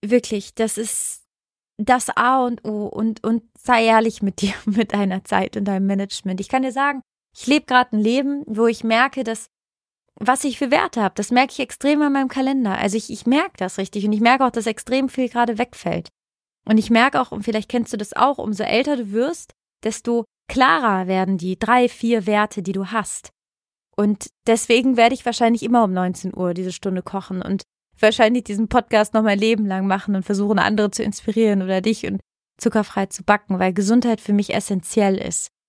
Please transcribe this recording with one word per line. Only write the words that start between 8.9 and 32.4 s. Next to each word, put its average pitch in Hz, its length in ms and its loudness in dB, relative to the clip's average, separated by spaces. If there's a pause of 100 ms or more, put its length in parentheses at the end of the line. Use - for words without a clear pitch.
dass, 226 240 -8 (680)
was 247 300 0
ich 262 140 -4
für 262 120 -2
Werte 254 320 0
habe, 190 140 -2
das 214 140 -4
merke 254 220 2
ich - 80 -10
extrem 294 420 0
an 285 100 2
meinem 269 160 0
Kalender. 262 480 0
Also 202 220 -2
ich, - 120 -8
ich 214 160 -14
merke 294 300 0
das 185 220 -6
richtig 196 260 -6
und 214 80 0
ich 214 80 0
merke 254 240 4
auch, 247 60 2
dass 220 160 -6
extrem 254 420 -2
viel 254 220 -2
gerade 240 260 0
wegfällt. 170 540 -6 (540)
Und 220 140 4
ich 220 120 0
merke 254 300 4
auch, 247 120 -4
und 208 100 -10
vielleicht 214 260 -4
kennst 233 240 -4
du 233 40 -6
das 208 160 -8
auch, 269 260 2
umso 208 240 -4
älter 277 340 0
du 220 140 -6
wirst, 254 420 -4 (300)
desto 233 420 -2 (240)
klarer 247 600 2
werden 190 300 0
die 185 200 -4
drei, 247 300 4
vier 226 380 -2
Werte, 208 360 0
die 190 100 -6
du 190 200 -6
hast. - 380 -8 (680)
Und 208 340 -2 (160)
deswegen 233 500 4
werde 233 180 6
ich - 120 -8
wahrscheinlich 233 360 2
immer 233 220 2
um 185 80 0
neunzehn 185 440 -4
Uhr 180 180 -2
diese 180 180 -6
Stunde 185 300 -4
kochen 190 400 -8
und 190 200 -4 (360)
wahrscheinlich 226 460 4
diesen 208 240 -2
Podcast 226 440 2
noch 220 100 2
mein 202 160 2
Leben 220 280 2
lang 190 200 -2
machen 196 280 -2
und 190 100 0
versuchen, 202 340 0
andere 208 320 2
zu 226 120 -6
inspirieren 208 600 0
oder 190 180 -2
dich 220 260 -2
und 190 140 -6 (380)